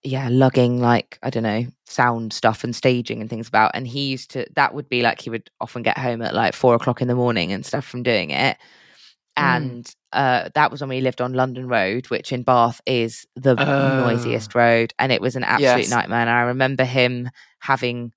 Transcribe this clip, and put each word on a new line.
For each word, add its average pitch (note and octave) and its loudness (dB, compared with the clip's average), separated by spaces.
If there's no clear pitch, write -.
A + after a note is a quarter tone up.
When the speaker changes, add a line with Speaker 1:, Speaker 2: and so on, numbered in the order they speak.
Speaker 1:
yeah, C3 -4
lugging, B2 4
like, A#2+ 2
I C3 -4
don't A#2 -4
know, A2+ -2
sound A#2 0
stuff A2+ 0
and A#2+ -4
staging A#2+ -2
and A2 -10
things A2+ -8
about. A2 2
And B2 -6
he C#3 -6
used C3 -8
to, C3 -6
that C#3+ 2
would C#3+ -10
be, A#2+ 0
like, - 0
he A#2+ -10
would A2+ -10
often A#2+ -10
get G#2+ 0
home A#2+ -4
at, - -6
like, A2 0
four A#2+ 4
o'clock A#2+ -2
in B2 0
the B2 0
morning A2+ 0
and F#2+ -6
stuff C3 -6
from B2 -10
doing G2 0
it. F#2+ 0
Speaker 2:
Mm. D3+ 0
Speaker 1:
And, B2 -2
uh, B2+ 0
that D3+ 2
was C3+ -12
when C#3+ -8
we B2+ -4
lived B2+ -2
on B2+ -2
London B2+ -2
Road, A2+ 0
which - -6
in B2+ -6
Bath A#2+ 4
is A#2 -2
the C3 2
Speaker 2:
Oh. C#3 2
Speaker 1:
noisiest A#2 -2
road. A#2 4
And C3 0
it - 2
was B2 -2
an B2+ -4
absolute B2+ 4
Speaker 2:
Yes. - -2
Speaker 1:
nightmare. A#2 0
And A#2 2
I A#2+ 4
remember C3 2
him B2 0
having A#2+ -4